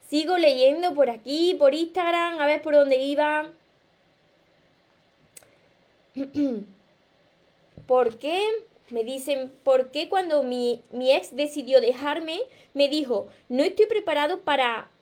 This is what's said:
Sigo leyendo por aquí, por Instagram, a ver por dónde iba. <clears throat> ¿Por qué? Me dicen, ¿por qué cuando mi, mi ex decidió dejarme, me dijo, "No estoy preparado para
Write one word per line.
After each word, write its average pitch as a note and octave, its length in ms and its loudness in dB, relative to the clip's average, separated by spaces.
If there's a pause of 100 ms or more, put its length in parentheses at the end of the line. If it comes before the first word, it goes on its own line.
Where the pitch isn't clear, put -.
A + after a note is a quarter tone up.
Sigo D#4+ 280 0
leyendo D4 580 4
por C#4 140 4
aquí, D4 460 -2
por C#4+ 200 4
Instagram, E4+ 640 -2
a C#4+ 60 0
ver D4 160 0
por D4+ 120 -4
dónde C#4+ 220 4
iba. D4 560 -2 (2750)
<clears throat> C4+ 600 -4 (1120)
¿Por A#3+ 300 2
qué? E4+ 240 -2 (480)
Me A#3 140 -4
dicen, C4 480 -6 (120)
¿por C4 280 2
qué D#4+ 180 -6
cuando E4+ 340 0
mi, B3 380 -2 (100)
mi B3+ 200 0
ex D4 240 0
decidió C4+ 460 2
dejarme, D4 600 -4 (320)
me C#4+ 140 2
dijo, B3 400 -2 (200)
"No B3+ 160 0
estoy F#4+ 220 2
preparado F4+ 560 -2
para B3+ 480 -2 (120)